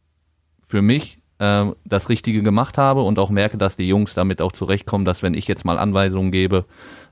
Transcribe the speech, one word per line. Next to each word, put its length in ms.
für 220
mich, 400
ähm, 340
das 240
Richtige 320
gemacht 340
habe 240
und 180
auch 120
merke, 260
dass 200
die 120
Jungs 240
damit 300
auch 100
zurechtkommen, 540
dass 160
wenn 100
ich 160
jetzt 160
mal 140
Anweisungen 540
gebe, 340